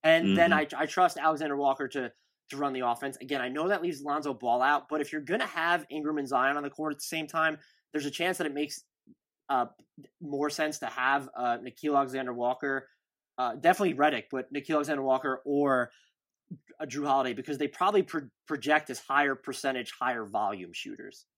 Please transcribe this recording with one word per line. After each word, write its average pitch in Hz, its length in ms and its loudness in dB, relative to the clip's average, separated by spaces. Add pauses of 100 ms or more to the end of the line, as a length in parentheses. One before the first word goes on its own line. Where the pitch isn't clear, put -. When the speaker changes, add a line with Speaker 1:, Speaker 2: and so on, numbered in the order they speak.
Speaker 1:
And 165 340 6
then 170 140 6
Speaker 2:
Mm-hmm. 156 240 2
Speaker 1:
I, 156 80 -2
I - 20 0
trust - 320 4
Alexander 151 400 0
Walker 139 300 2
to, 123 240 -4 (380)
to 139 80 -10
run 143 160 -2
the 127 120 -4
offense. 127 340 -2
Again, 131 220 -4
I 127 80 -4
know 156 200 -2
that 190 120 0
leaves 156 220 -4
Lonzo 143 300 -2
Ball 123 280 0
out, 143 280 2
but 151 120 -2
if 143 100 -4
you're 156 100 -6
gonna 190 260 -2
have 170 420 0
Ingram 151 300 -4
and 139 80 -4
Zion 135 300 2
on 143 60 -4
the 139 60 -6
court 156 240 -4
at 143 60 -10
the - 60 -10
same 160 200 -6
time, 156 320 0 (360)
there's 147 120 -2
a 139 60 -2
chance 175 260 0
that 165 80 -2
it 143 80 -4
makes, 147 300 -4 (680)
uh, 127 160 2 (560)
more 143 300 -2
sense 151 280 -2
to 131 60 -8
have, 131 500 0
uh, 120 220 0
Nickeil 139 400 -4
Alexander-Walker, 131 920 -2 (500)
uh, 123 180 -2
definitely 165 400 4
Redick, 131 360 2
but 131 220 -6
Nickeil 147 220 -2
Alexander-Walker 135 720 0
or, 143 440 2 (920)
uh, 156 60 -6
Jrue 143 200 -6
Holiday, 135 280 2
because 135 240 -6
they 143 100 -2
probably 196 360 4
pro-, 143 260 -6 (180)
project 151 420 0
as 123 100 -8
higher 139 360 2
percentage, 131 640 -4
higher 120 260 -2
volume 101 460 -4
shooters. - 540 -14 (120)